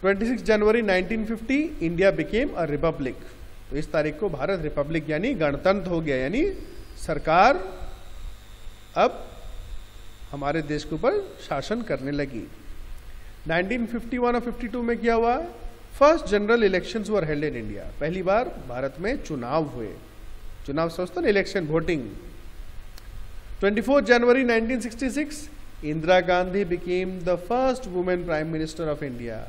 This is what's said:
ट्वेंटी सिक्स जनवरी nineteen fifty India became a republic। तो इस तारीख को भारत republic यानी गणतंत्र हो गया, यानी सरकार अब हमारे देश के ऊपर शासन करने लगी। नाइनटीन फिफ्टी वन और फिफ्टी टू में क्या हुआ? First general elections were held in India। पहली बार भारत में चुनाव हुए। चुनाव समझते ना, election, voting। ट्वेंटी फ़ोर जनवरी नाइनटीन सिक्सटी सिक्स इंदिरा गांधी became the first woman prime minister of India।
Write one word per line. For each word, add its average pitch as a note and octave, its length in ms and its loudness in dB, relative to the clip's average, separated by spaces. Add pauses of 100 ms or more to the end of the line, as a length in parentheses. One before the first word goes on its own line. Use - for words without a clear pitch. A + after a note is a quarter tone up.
ट्वेंटी G3 240 2
सिक्स A3+ 200 0
जनवरी A3 380 6
nineteen G3 420 2
fifty A3+ 340 0 (220)
India E3+ 320 4
became G#3 440 0
a E3+ 140 0
republic। D3 500 -2 (480)
तो C3 80 -4
इस D3+ 140 -4
तारीख D3+ 280 0
को G#3 120 0
भारत D#3+ 320 -2
republic D3 460 -2
यानी F3+ 260 0
गणतंत्र F3 540 2
हो E3 120 0
गया, D3 160 0
यानी E3 260 2 (540)
सरकार F#3+ 640 4 (1300)
अब - 240 4 (1040)
हमारे C#3+ 360 -2
देश D3 220 -2
के - 120 -6
ऊपर C#4+ 240 2 (220)
शासन D#3+ 400 -4
करने C#3 300 -4
लगी। C#3 300 -4 (1040)
नाइनटीन F#3+ 400 0
फिफ्टी A#3 300 -4
वन A#3+ 180 2
और A#3+ 60 2
फिफ्टी A#3+ 260 -6
टू A#3+ 160 -4
में A#3 140 0
क्या A3+ 160 2
हुआ? A#3 220 4 (640)
First D4+ 280 8
general G#3 360 4
elections F#3+ 460 2
were G3+ 160 2
held D3+ 200 0
in C#3 100 -2
India। G#2+ 280 -6 (160)
पहली F3 240 -2
बार G#3 260 2 (200)
भारत C3 300 -4
में G#3 240 0
चुनाव C3+ 520 0
हुए। A2 140 -6 (760)
चुनाव D#3+ 240 0
समझते F3+ 320 -4
ना, E4 80 2
election, G3 380 2
voting। D#3 420 0 (1500)
ट्वेंटी G#3+ 220 4
फ़ोर C4+ 220 6
जनवरी A#3+ 400 6
नाइनटीन A#3 380 2
सिक्सटी B3 280 -4
सिक्स D4 400 -4 (340)
इंदिरा D#3+ 380 6
गांधी F#3 440 2
became F3+ 480 -2 (100)
the F3 200 2
first B3+ 460 0
woman F3+ 360 0
prime D#3+ 260 0
minister D#3 380 -2
of D3 140 -4
India। A#2+ 440 -6